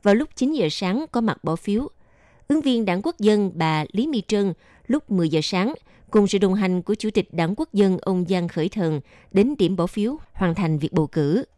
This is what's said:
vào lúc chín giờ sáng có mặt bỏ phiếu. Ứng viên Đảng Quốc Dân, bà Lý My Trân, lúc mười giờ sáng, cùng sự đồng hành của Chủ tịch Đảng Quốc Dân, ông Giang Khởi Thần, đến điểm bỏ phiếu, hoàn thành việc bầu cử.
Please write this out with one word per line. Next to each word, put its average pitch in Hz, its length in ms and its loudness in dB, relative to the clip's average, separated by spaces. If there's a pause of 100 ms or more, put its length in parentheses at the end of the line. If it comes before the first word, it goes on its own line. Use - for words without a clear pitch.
vào 202 120 4
lúc 269 220 0
chín 269 160 -2
giờ 208 180 0
sáng 202 420 -4
có 233 80 0
mặt - 240 -2
bỏ 156 120 -2
phiếu. 208 320 -4 (600)
Ứng 302 120 2
viên 240 240 0
Đảng 185 180 0
Quốc 330 160 -4
Dân, 208 360 2
bà 156 380 0
Lý 233 140 0
My 262 220 -2
Trân, 202 240 0 (340)
lúc 285 240 -2
mười 175 180 2
giờ 156 140 2
sáng, 196 320 -2 (360)
cùng 202 160 6
sự 196 120 0
đồng 190 160 2
hành 185 280 0
của 208 120 -2
Chủ 214 160 -4
tịch 202 220 0
Đảng 170 240 0
Quốc 320 160 -6
Dân, 196 260 4
ông 180 300 -2
Giang 180 200 0
Khởi 160 200 -2
Thần, 160 320 -2 (320)
đến 254 260 4
điểm 185 180 2
bỏ 175 100 0
phiếu, 220 300 -4 (160)
hoàn 170 220 0
thành 160 240 0
việc 151 140 -4
bầu 160 140 2
cử. 156 380 0 (140)